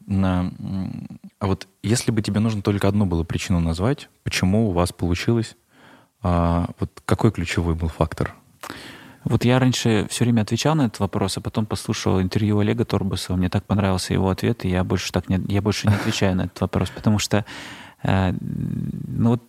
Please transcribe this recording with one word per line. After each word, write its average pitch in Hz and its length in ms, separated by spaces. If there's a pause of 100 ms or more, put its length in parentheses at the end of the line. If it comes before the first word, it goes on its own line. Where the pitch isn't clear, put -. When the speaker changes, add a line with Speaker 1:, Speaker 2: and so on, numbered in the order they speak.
Speaker 1:
на, 92 520
м, - 600 (220)
а 98 80
вот 95 180 (160)
если 117 300
бы 107 100
тебе 104 180
нужно 110 220
только 101 260
одну 101 180
было 85 180
причину 90 360
назвать, 85 480 (140)
почему 104 460
у 92 40
вас 87 200
получилось, 110 640 (720)
а, 85 520
вот 90 120 (140)
какой 98 280
ключевой 85 420
был 82 140
фактор? - 460 (920)
Speaker 2:
Вот - 200
я 123 140
раньше 120 500
все - 160
время 117 180
отвечал 117 340
на 151 100
этот - 140
вопрос, 101 360
а - 40
потом 107 260
послушал 98 540
интервью 104 400
Олега 110 240
Торбусова. 98 520
Мне 92 140
так 101 140
понравился 95 500
его 92 160
ответ, 107 340
и 95 60
я 90 140
больше 101 280
так - 160
не, 95 100 (100)
я 101 120
больше 104 280
не 104 60
отвечаю 98 420
на 92 60
этот - 180
вопрос, 92 340
потому 107 240
что, 104 260 (600)
э, 95 360
ну - 920
вот 120 180